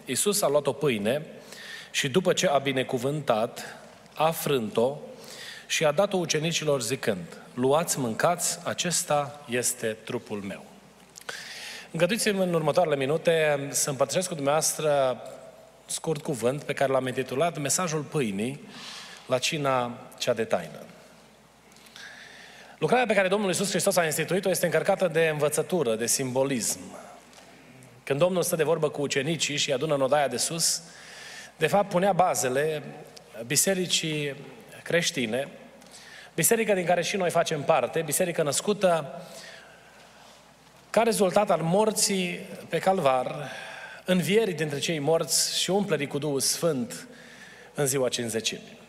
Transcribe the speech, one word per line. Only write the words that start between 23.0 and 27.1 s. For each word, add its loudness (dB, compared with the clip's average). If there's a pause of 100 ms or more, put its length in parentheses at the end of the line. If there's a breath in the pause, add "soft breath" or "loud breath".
pe 2
care 4
Domnul 2
Iisus 0
Hristos 2
a 6
instituit-o 0
este 0
încărcată 2
de 4
învățătură, 2
de -2
simbolism. 0 (1200 loud breath)